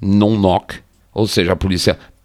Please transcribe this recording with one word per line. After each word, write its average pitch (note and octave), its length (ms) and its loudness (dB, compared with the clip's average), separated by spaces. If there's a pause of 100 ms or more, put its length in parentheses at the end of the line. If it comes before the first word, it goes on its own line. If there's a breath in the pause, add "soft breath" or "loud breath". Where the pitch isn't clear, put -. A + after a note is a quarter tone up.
no-knock, G2+ 760 0 (360)
ou G#2+ 140 -2
seja, F#2+ 260 0
a - 20 -4
polícia F#2 440 -2 (240 soft breath)